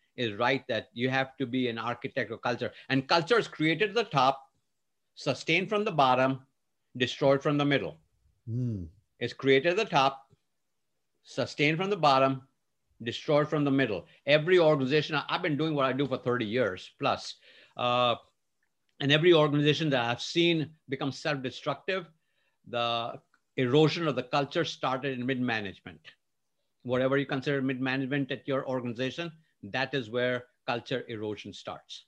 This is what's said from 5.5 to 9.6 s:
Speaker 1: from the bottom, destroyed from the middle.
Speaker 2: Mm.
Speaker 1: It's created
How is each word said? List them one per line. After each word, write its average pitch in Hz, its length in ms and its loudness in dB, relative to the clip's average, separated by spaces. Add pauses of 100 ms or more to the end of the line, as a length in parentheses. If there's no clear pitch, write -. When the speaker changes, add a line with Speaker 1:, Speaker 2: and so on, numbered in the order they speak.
Speaker 1:
from 208 160 -2
the 214 80 -2
bottom, 131 480 4 (580)
destroyed 135 460 2
from 143 140 0
the 143 80 2
middle. 107 320 0 (520)
Speaker 2:
Mm. 113 380 -4 (320)
Speaker 1:
It's 117 140 -6
created 139 380 4